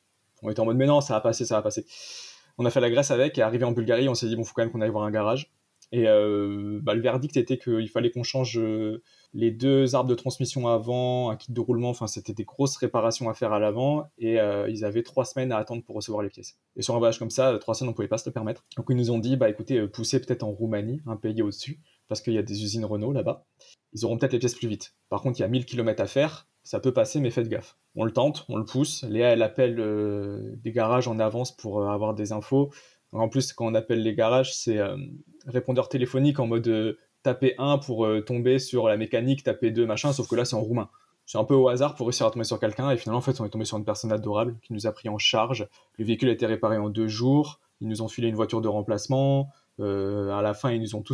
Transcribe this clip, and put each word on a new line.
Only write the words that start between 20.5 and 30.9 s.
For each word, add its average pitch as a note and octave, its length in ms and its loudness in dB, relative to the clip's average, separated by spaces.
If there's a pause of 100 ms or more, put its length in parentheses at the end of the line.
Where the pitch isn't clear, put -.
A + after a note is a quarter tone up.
un A2+ 100 -6
pays A2 280 -2
au-dessus, G#2 360 -6 (280)
parce - 140 -6
qu'il A#2 120 -2
y A2 60 2
a G2+ 40 0
des G#2 200 -6
usines G#2+ 220 -4
Renault G#2 260 -2
là-bas. - 340 -2 (480)
Ils G#2+ 120 -8
auront A#2 120 0
peut-être B2+ 160 0
les A#2+ 60 4
pièces A#2+ 160 0
plus - 120 -6
vite. - 280 -8 (140)
Par G2+ 120 -2
contre, B2 180 -2
il A2+ 40 0
y - 20 0
a - 20 0
mille B2 180 0
kilomètres A2+ 360 -2
à G2 60 0
faire, D#3 400 0 (160)
ça - 160 -4
peut C3 140 2
passer, C3 260 2
mais C3 100 2
faites - 200 0
gaffe. » - 280 -8 (180)
On A2 80 -2
le A2 80 2
tente, - 380 0
on G#2+ 80 -4
le A2 80 -2
pousse. C3+ 380 -2
Léa, A#2 300 2
elle A#2 100 4
appelle, A#2+ 360 2
euh, G#2 840 -2
des A2+ 80 -4
garages A#2+ 360 2